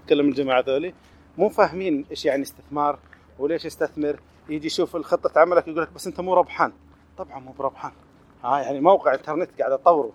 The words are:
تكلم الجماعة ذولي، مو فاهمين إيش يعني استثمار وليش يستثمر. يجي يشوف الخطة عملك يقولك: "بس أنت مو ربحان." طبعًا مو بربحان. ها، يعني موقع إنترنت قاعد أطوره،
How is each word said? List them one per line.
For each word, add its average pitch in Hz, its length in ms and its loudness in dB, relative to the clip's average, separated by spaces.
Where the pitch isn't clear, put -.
تكلم 143 220 4
الجماعة 131 400 2
ذولي، 151 260 -2
مو 196 120 2
فاهمين 170 600 0
إيش - 140 -8
يعني 139 160 2
استثمار 147 580 -4
وليش 151 260 -4
يستثمر. 147 540 -4
يجي 151 180 -8
يشوف 165 280 -4
الخطة 165 440 0
عملك 170 280 4
يقولك: 160 260 -6
"بس - 140 -14
أنت 165 120 -10
مو 185 140 -2
ربحان." 170 400 2
طبعًا 151 220 -14
مو 131 120 -18
بربحان. 135 400 -8
ها، 131 160 -2
يعني 135 220 -6
موقع 165 320 4
إنترنت 147 360 -6
قاعد 131 120 -4
أطوره، 135 440 2